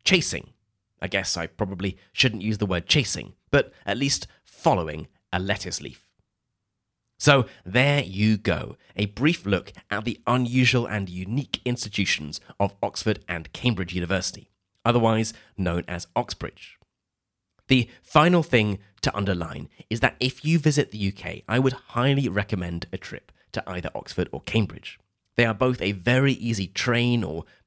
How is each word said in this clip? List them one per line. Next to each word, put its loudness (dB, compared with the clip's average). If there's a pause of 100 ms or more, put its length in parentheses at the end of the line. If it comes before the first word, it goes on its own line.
chasing. 0 (480)
I -4
guess -2
I -4
probably -4 (140)
shouldn't 0
use -2
the 0
word -2
chasing, -2 (180)
but 2 (140)
at -2
least -2 (180)
following 0 (240)
a 0
lettuce -4
leaf. -16 (1120)
So 4 (180)
there 2
you 2
go, -4 (180)
a 0
brief 0
look -2 (180)
at -4
the -4
unusual 2
and -2
unique -6
institutions -4 (180)
of -2
Oxford -2
and -8
Cambridge -2
University, -4 (340)
otherwise 2 (220)
known -2
as -8
Oxbridge. -8 (880)
The 4 (120)
final 6
thing 2 (220)
to -2
underline -4 (200)
is -2
that 0
if -2
you 2
visit 2
the -10
U 0
K, -12
I 2
would 2
highly 0
recommend -4
a -8
trip -14 (200)
to -6
either -6
Oxford -6
or -8
Cambridge. -4 (360)
They 4
are 2
both 0
a 0
very 2
easy -2
train 2
or -6 (220)